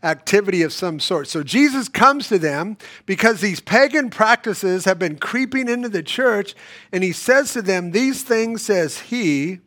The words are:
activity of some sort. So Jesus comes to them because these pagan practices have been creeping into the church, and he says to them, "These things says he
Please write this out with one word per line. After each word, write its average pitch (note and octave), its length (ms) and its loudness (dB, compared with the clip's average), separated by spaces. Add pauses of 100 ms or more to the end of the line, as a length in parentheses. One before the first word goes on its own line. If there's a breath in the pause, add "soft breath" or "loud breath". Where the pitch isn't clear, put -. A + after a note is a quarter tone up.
activity F3+ 580 2
of D#3 100 0
some E3 280 -6
sort. D3+ 260 -2
So D#3+ 160 -6
Jesus C4 460 0
comes C4+ 400 4
to G#3 100 2
them D#3+ 380 -2 (300 loud breath)
because G3+ 340 2
these F#3+ 180 -2
pagan C4+ 500 2
practices G3 760 0
have F#3+ 160 0
been D#3 180 -4
creeping B3+ 500 -2
into A#3+ 200 -2
the F#3 160 -6
church, A3+ 500 0 (380 loud breath)
and F#3 100 0
he F#3+ 80 0
says B3+ 440 2
to B3 60 -4
them, F3+ 300 -2
"These C4 320 0
things A3+ 400 -2
says F3 380 0
he F3 680 -2